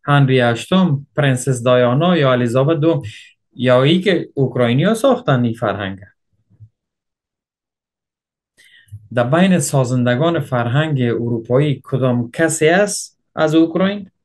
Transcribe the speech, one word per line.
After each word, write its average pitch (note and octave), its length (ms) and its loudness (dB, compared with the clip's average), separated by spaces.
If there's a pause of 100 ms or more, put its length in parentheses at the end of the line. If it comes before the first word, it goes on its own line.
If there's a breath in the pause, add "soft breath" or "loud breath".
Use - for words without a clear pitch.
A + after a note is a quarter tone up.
هنری C#3 360 2
هشتم، C#3 760 0
پرنسس C3 480 -2
دایانا B2+ 540 2
یا C3+ 140 2
الیزابت B2+ 460 0
دوم، D3 240 0 (520 loud breath)
یا B2+ 300 2
ای F3 160 2
که F3+ 340 -2
اوکراینیا B2+ 600 0
ساختن A3 500 0
این A#2 100 -2
فرهنگ. G2 460 -6 (3250 loud breath)
در A#2+ 100 0
بین E3+ 360 2
سازندگان B2+ 800 0
فرهنگ C3 640 -2
اروپایی A#2+ 840 -2
کدام B2 480 -2
کسی D#3 360 0
است G3 520 -2 (160)
از D#3 200 0
اوکراین؟ F3+ 560 0 (140)